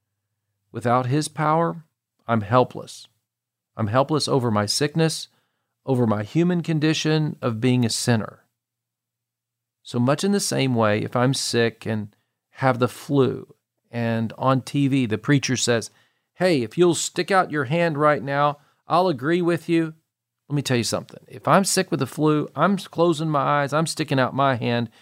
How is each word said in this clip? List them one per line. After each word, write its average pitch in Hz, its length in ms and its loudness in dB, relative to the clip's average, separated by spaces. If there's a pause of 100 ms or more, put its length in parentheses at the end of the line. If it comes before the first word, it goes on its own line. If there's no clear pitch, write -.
(720)
Without 123 320 0
his 147 240 -2
power, 165 560 -2 (420)
I'm 117 140 2
helpless. - 680 -2 (680)
I'm 107 120 -2
helpless 139 380 0
over 123 240 0
my 107 140 2
sickness, 156 640 -2 (560)
over 123 220 2
my 107 160 0
human 170 400 0
condition 156 800 0
of 113 180 -2
being 123 240 4
a 110 60 0
sinner. - 560 -2 (1400)
So - 160 -8
much 131 260 0
in 196 80 2
the 202 80 0
same 135 340 0
way, 110 280 2
if - 120 -8
I'm 127 200 2
sick 117 500 -2
and 107 320 -6 (360)
have 131 260 0
the 120 100 2
flu, - 680 -2 (360)
and 113 480 -4
on 131 240 0
T 143 260 -2
V 131 160 0
the 107 140 -4
preacher 135 400 0
says, 117 320 -2 (460)
"Hey, 175 260 2
if 110 160 -6
you'll 170 160 4
stick - 360 -4
out 180 200 2
your 147 140 -2
hand 165 340 0
right 147 240 2
now, 143 380 0 (280)
I'll 180 200 2
agree 160 340 0
with 170 260 -2
you." 165 240 0 (560)
Let 139 60 -6
me 143 80 0
tell 127 140 0
you 117 80 2
something. - 420 -8
If - 220 -8
I'm 180 160 4
sick 185 260 -2
with 165 80 -2
the 131 80 -2
flu, 151 480 0
I'm 180 220 2
closing 165 520 0
my 143 340 0
eyes, 135 100 -4
I'm 156 160 0
sticking 143 320 -2
out 123 120 0
my 135 220 2
hand 120 360 -2 (120)